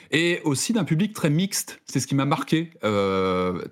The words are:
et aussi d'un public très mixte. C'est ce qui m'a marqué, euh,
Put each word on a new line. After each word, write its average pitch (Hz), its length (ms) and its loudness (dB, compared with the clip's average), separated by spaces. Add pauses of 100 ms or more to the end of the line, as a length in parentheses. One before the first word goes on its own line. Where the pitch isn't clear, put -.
(120)
et 170 320 2
aussi 151 300 0
d'un 208 100 2
public 190 280 0
très 160 200 0
mixte. - 560 -2
C'est - 120 -2
ce 117 60 -2
qui - 80 -4
m'a 139 120 2
marqué, 160 440 0 (140)
euh, 95 880 2